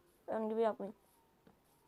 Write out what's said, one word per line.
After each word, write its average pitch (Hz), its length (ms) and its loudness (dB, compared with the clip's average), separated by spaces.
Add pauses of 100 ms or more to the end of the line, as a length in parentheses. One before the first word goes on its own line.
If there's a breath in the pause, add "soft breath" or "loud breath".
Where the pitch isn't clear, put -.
(280)
Onun 220 200 0
gibi 220 120 0
yapmayın. 208 340 0 (920)